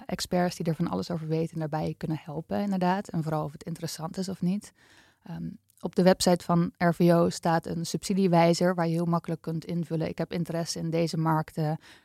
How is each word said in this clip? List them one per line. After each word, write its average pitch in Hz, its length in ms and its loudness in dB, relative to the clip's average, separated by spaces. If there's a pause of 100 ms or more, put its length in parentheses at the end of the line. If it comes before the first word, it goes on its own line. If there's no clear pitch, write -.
experts 180 500 -2
die 170 100 -8
er 165 100 0
van 170 140 -2
alles 180 220 -4
over 160 160 -6
weten 160 260 -2
en 165 60 -6
daarbij 156 380 -4
kunnen 156 260 -6
helpen, 165 380 -6
inderdaad. 190 460 0
En 165 160 -4
vooral 156 200 -2
of 147 80 -6
het 156 120 -16
interessant 165 540 -8
is 190 120 -4
of 185 120 -8
niet. 185 320 -2 (500)
Ehm, 170 260 -10 (300)
op - 160 -8
de 185 80 4
website 180 420 6
van 175 320 2
R 170 160 2
V - 60 -6
O 170 300 6
staat 165 360 -2
een 170 200 -4
subsidiewijzer 175 880 4
waar 170 120 0
je 165 60 0
heel 170 120 0
makkelijk 170 360 -2
kunt 160 240 -6
invullen: 165 420 -4
"Ik 175 100 -8
heb 165 140 -4
interesse 170 480 -4
in 165 100 -4
deze 165 280 0
markten, 160 600 0 (280)